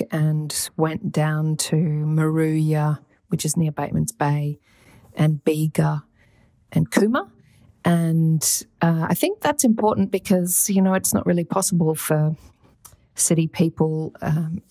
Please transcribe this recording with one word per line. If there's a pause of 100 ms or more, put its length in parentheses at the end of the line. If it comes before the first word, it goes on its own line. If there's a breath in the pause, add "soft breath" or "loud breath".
and
went
down
to
Moruya, (280 soft breath)
which
is
near
Bateman's
Bay, (560 soft breath)
and
Bega (680 soft breath)
and
Cooma. (540 soft breath)
And, (380)
uh,
I
think
that's
important
because,
you
know,
it's
not
really
possible
for (800 soft breath)
city
people,
um,